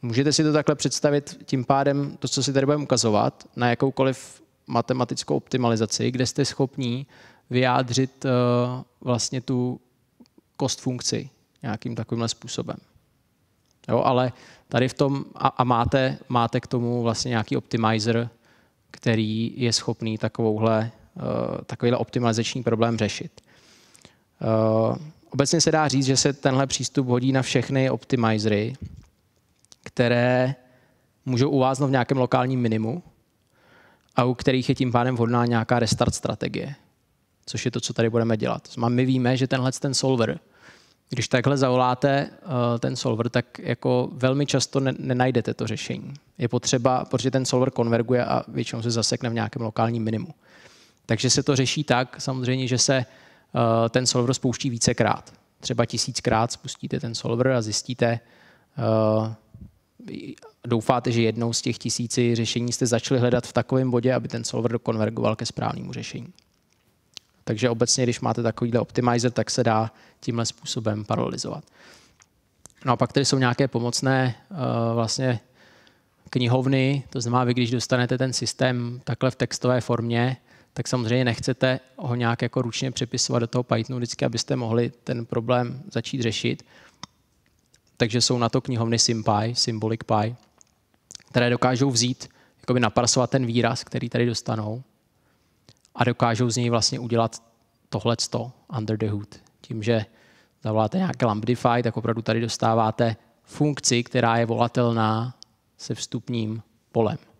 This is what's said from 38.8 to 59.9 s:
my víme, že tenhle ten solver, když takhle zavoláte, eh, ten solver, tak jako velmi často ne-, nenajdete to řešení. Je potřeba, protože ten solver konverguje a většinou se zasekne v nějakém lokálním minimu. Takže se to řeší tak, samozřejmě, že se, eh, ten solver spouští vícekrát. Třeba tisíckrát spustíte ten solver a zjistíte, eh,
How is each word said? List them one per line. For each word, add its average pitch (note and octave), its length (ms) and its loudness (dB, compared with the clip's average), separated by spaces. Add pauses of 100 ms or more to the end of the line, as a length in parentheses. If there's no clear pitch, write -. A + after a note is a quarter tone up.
my B2+ 100 2
víme, B2+ 300 2
že B2+ 100 0
tenhle B2+ 260 0
ten C#3 220 -4
solver, C3 440 0 (720)
když - 200 -4
takhle C3+ 280 2
zavoláte, B2+ 760 2
eh, A#2+ 480 -2
ten C3 180 -4
solver, A#2 320 -2
tak - 300 -2
jako B2 540 -2
velmi C3+ 340 0
často C#3 340 0
ne-, C3+ 180 0
nenajdete B2+ 560 0
to A2+ 120 -6
řešení. B2+ 480 -8 (240)
Je B2 100 -2
potřeba, B2+ 560 0
protože B2+ 260 0
ten C3 160 0
solver B2+ 240 2
konverguje A#2 540 2
a - 240 0
většinou B2+ 340 -6
se A#2 80 -2
zasekne A#2 400 0
v A#2 40 -4
nějakém A2+ 280 -4
lokálním A2+ 400 -2
minimu. A2 260 -4 (800)
Takže A2+ 240 0
se C#3+ 120 2
to C#3 140 2
řeší C3+ 280 0
tak, B2+ 340 0
samozřejmě, C3 500 -2
že B2 100 0
se, C3+ 180 2
eh, A#2 920 -2
ten B2+ 180 2
solver B2 280 2
spouští B2+ 360 -2
vícekrát. A#2 600 0 (280)
Třeba A#2+ 260 -2
tisíckrát A#2 680 -2
spustíte - 480 -8
ten A#2 140 -8
solver A#2 340 -2
a B2+ 140 2
zjistíte, A#2 580 -2 (580)
eh, A2 560 2 (1300)